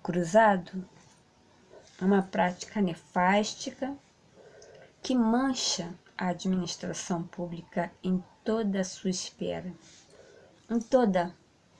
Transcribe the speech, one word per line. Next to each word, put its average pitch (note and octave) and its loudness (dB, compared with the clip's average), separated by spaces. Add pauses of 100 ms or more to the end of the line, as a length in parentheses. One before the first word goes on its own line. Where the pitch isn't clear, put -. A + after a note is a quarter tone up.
cruzado F#3 2 (1120)
é F#3 0
uma G3 4
prática F#3 -2
nefástica G3+ 0 (1080)
que - -2
mancha A#3+ 0 (240)
a F#3+ -2
administração F3+ -2
pública F3 -6 (120)
em F#3 0 (200)
toda G#3 0
a - 2
sua F#3 -4
esfera. F3+ -6 (960)
Em A#3 0
toda, G3 2 (440)